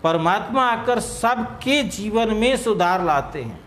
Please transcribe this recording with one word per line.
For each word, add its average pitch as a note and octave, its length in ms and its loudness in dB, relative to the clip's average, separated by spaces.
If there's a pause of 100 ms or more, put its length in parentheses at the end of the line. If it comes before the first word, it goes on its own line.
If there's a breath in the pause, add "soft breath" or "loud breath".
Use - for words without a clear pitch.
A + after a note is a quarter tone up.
परमात्मा F3 600 2
आकर A#3+ 380 0
सबके B3 800 0
जीवन G#3+ 520 -2
में A#3+ 220 2
सुधार F#3 480 0
लाते C#3+ 380 0
हैं A2+ 240 -12